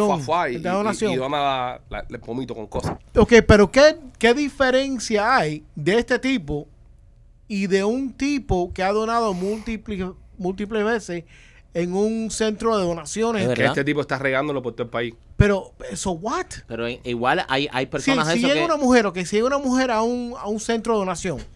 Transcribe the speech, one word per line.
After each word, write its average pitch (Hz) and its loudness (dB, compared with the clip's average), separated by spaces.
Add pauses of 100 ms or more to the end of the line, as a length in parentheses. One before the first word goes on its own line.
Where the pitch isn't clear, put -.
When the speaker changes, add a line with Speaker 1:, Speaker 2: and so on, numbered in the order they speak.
Speaker 1:
fua, 185 2
fua, 143 -6
fua, 156 0
y, 123 -4
Speaker 2:
Él 160 -8
da 175 -2
Speaker 1:
y, 190 0
Speaker 2:
donación. 208 -2
Speaker 1:
y 131 -2
dona 139 -2
la, 127 -2
la, 104 -8
el 120 -12
pomito 120 -8
con 110 -10
cosas. - -6 (180)
Speaker 2:
Ok, 240 6 (140)
pero 208 8
¿qué, 302 6 (220)
qué 233 4
diferencia 262 0
hay 156 -2 (100)
de 170 0
este 247 0
tipo 160 -4 (800)
y 196 -2
de 190 2
un 240 -2
tipo 214 -2
que 190 -6
ha 190 2
donado 220 0
múltiples, 208 -6 (320)
múltiples 208 -4
veces 202 -4 (500)
en 175 -2
un 220 0
centro 220 0
de 185 0
donaciones? 190 -2
Speaker 3:
Es 123 2
Speaker 1:
Que 123 2
Speaker 3:
verdad. 123 2
Speaker 1:
este 139 -2
tipo 147 0
está 135 -2
regándolo 135 0
por 120 -4
todo 123 -6
el 117 -8
país. 120 -4 (220)
Speaker 2:
Pero, 202 2 (180)
¿eso 190 -4
what? 233 -4 (200)
Speaker 3:
Pero 117 -6
en, 120 -6
igual 123 0
hay, 135 0
hay 127 -2
Speaker 2:
Si, - -20
Speaker 3:
personas 156 0
de 165 2
Speaker 2:
si 233 0
Speaker 3:
eso 262 2
Speaker 2:
llega 294 2
Speaker 3:
que 339 2
Speaker 2:
una 320 0
mujer, 247 4
ok, 180 -4
si 202 -4
llega 226 2
una 277 0
mujer 262 0
a 220 0
un, 240 -4
a 165 -8
un 214 -2
centro 233 -2
de 214 2
donación 185 -4 (180)